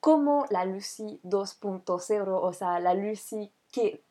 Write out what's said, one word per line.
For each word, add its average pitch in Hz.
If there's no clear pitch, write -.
como 285
la 185
Lucy 202
dos 196
punto 185
cero, 196
o 180
sea, 175
la 180
Lucy 208
que -